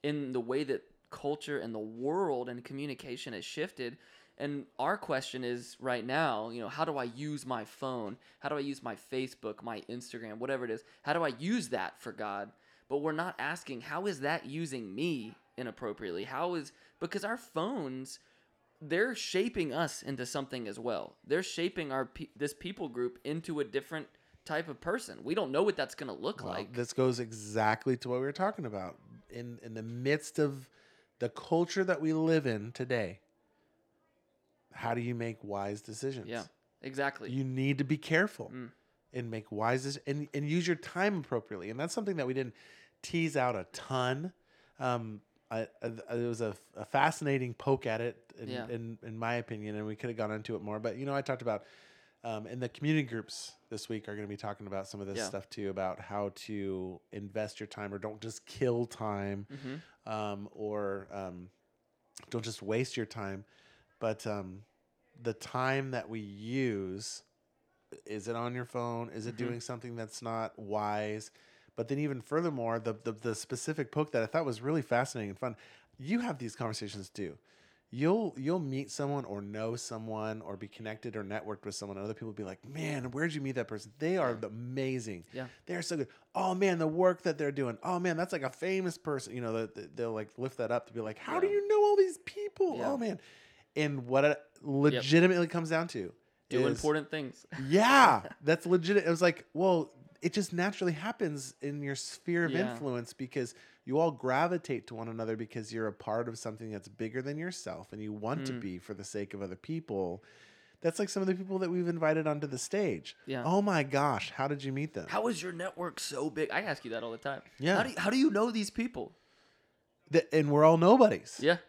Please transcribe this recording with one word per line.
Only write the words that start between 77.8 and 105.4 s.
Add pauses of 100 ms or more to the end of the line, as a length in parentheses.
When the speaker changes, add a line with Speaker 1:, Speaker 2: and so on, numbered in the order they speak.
Speaker 2:
You'll,
you'll
meet
someone
or
know
someone
or
be
connected
or
networked
with
someone,
and
other
people
be
like,
"Man,
where'd
you
meet
that
person?
They
are
Speaker 1:
Yeah.
Speaker 2:
the
amazing.
Speaker 1:
Yeah. (200)
Speaker 2:
They
are
so
good. (260)
Oh,
man,
the
work
that
they're
doing.
Oh,
man,
that's,
like,
a
famous
person."
You
know,
the,
the,
they'll,
like,
lift
that
up
to
be
like,
"How
do
Speaker 1:
Yeah.
Speaker 2:
you
know
all
these
people?
Speaker 1:
Yeah.
Speaker 2:
Oh,
man." (560)
And
what
it (200)
Speaker 1:
Yep.
Speaker 2:
legitimately
comes
down
to (360)
Speaker 1:
Do
Speaker 2:
is
Speaker 1:
important
things. (120)
<laughs>
Speaker 2:
Yeah, (200)
that's
legit.
It
was
like,
well, (280)
it
just
naturally
happens
in
your
sphere
of
Speaker 1:
Yeah.
Speaker 2:
influence
because (320)
you
all
gravitate
to
one
another
because